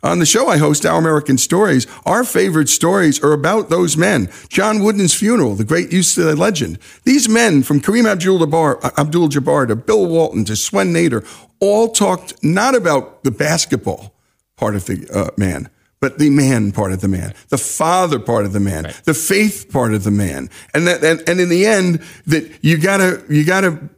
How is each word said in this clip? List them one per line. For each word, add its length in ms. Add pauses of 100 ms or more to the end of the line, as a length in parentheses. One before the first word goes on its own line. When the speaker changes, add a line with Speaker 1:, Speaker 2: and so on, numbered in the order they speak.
Speaker 1:
On 180
the 60
show 220
I 100
host, 280
Our 140
American 380
Stories, 500 (180)
our 180
favorite 460
stories 520
are 120
about 360
those 280
men. 320 (200)
John 320
Wooden's 320
funeral, 420
the 80
great 280
U 120
C 180
L 80
A 60
legend. 420 (260)
These 240
men, 360
from 180
Kareem 260
Abdul-Jabbar, 760
uh, 140
Abdul-Jabbar 720
to 80
Bill 300
Walton 400
to 100
Swen 380
Nater, 300 (360)
all 300
talked 540
not 320
about 480
the 80
basketball 800 (440)
part 180
of 100
the, 260
uh, 260
man, 320 (300)
but 200
the 100
man 420
part 220
of 80
the 60
man, 260 (160)
the 80
father 640
part 260
of 80
the 60
man, 240
Speaker 2:
Right. 220
Speaker 1:
the 80
faith 560
part 240
of 100
the 80
man. 380 (240)
And 140
that, 160
and, 240
and 140
in 80
the 160
end, 340 (280)
that 220 (120)
you 160
gotta, 500
you 160
gotta 360 (180)